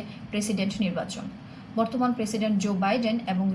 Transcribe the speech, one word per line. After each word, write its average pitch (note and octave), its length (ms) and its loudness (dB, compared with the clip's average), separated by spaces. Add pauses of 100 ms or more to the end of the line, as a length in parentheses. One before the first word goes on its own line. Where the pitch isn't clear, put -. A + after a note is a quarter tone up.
(300)
প্রেসিডেন্ট G3+ 440 0 (120)
নির্বাচন। - 400 -2 (540)
বর্তমান B3 380 2
প্রেসিডেন্ট G#3+ 460 0
জো G3+ 80 2 (120)
বাইডেন A3+ 340 2 (160)
এবং F#3 220 2